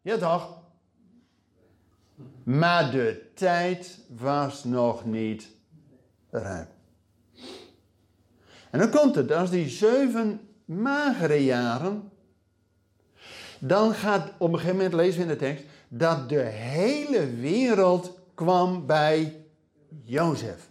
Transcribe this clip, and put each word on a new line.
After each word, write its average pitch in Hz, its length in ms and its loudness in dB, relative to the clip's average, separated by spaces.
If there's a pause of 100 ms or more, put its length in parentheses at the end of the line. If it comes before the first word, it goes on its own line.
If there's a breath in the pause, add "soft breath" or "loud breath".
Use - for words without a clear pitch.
Ja 214 180 -4
toch? 175 400 -2 (1800)
Maar 156 480 2
de 117 440 -2
tijd 180 640 -2 (100)
was 135 560 -4
nog 120 400 0
niet 110 440 -4 (840)
rijp. 95 380 -8 (2000 loud breath)
En 123 80 -2
dan 214 120 4
komt 294 240 4
het, 139 180 0
als 175 180 0
die 175 180 0
zeven 226 720 2 (240)
magere 190 800 0
jaren, 131 680 -2 (1500 loud breath)
dan 208 360 2
gaat, 196 440 -2
op 170 140 2
een 165 60 0
gegeven 175 180 -2
moment 190 180 0
lezen 170 220 2
we 175 60 -2
in 170 60 -2
de 147 80 -2
tekst, 143 280 -4 (240 loud breath)
dat 139 400 0
de 143 140 0
hele 156 920 -2
wereld 180 840 2 (160)
kwam 180 520 2
bij 156 580 2 (580)
Jozef. 120 680 -2